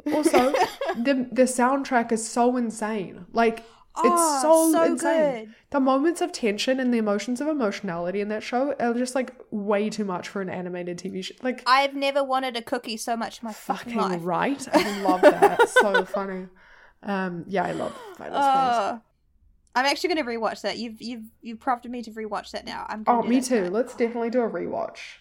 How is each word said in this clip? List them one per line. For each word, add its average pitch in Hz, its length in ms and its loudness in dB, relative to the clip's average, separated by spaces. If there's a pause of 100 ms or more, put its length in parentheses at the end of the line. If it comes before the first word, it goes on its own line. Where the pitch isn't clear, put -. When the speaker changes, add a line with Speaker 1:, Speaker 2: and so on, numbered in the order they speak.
(140)
Speaker 1:
also, 294 380 4
Speaker 2:
<laughs> - 440 0
Speaker 1:
the, 247 360 0
the 254 120 4
soundtrack 247 680 0
is 220 160 -2
so 247 300 2
insane. 214 760 -6
Like, 226 320 2 (320)
Speaker 2:
Oh, 320 80 -2
Speaker 1:
it's 330 380 4
so 320 320 6
Speaker 2:
so 330 100 6
Speaker 1:
insane. 294 600 2
Speaker 2:
good. 220 100 -20 (140)
Speaker 1:
The 285 100 0
moments 269 420 2
of 349 100 -2
tension 240 480 0
and 247 140 0
the 233 40 2
emotions 214 420 0
of 294 80 -2
emotionality 196 760 -2
in 202 60 -4
that 214 160 -6
show 269 360 -2
are 240 140 0
just, 254 220 -2
like, 262 180 -2 (160)
way 208 400 0
too 208 160 -4
much 180 220 -6
for 196 140 -6
an 185 80 -6
animated 180 500 -6
T 190 100 -8
V 190 120 -8
show. - 200 -12
Like, 247 240 -6
Speaker 2:
I've 277 300 4
never 277 280 0
wanted 262 340 -2
a 233 40 -6
cookie 240 360 -6
so 233 180 -4
much 226 260 -8
in 233 60 -10
my 214 60 -10
fucking 208 400 -8
Speaker 1:
fucking 208 180 0
Speaker 2:
life. 170 120 -4
Speaker 1:
right. 180 500 -2
I 208 280 2
love 381 200 2
that. - 480 8
Speaker 2:
<laughs> 494 120 6
Speaker 1:
So 202 240 4
funny. 190 420 -6 (560)
Um, 190 440 -6
yeah, 185 160 -2
I 175 100 -2
love - 200 -6 (240)
Violet's - 0 -
Place. - 140 -14 (120)
Speaker 2:
Oh, 247 580 2 (760)
I'm 254 100 2
actually 311 300 0
gonna 311 80 -2
rewatch 226 380 -4
that. 196 180 -4
You've, 220 220 -10
you've, 220 240 -12 (160)
you've 226 180 -14
prompted 240 320 -4
me 247 120 -8
to 226 80 -14
rewatch 214 400 -8
that 208 140 -10
now. 180 240 -10
I'm 214 140 -8
gonna 240 160 4
Speaker 1:
Oh, - 20 0
Speaker 2:
do 214 80 -2
Speaker 1:
me 254 100 4
Speaker 2:
that 254 60 -4
Speaker 1:
too. 254 120 0
Speaker 2:
tonight. 180 160 0
Speaker 1:
Let's 247 220 -2
definitely 233 360 -2
do 247 100 2
a 214 80 0
rewatch. - 480 -6 (240)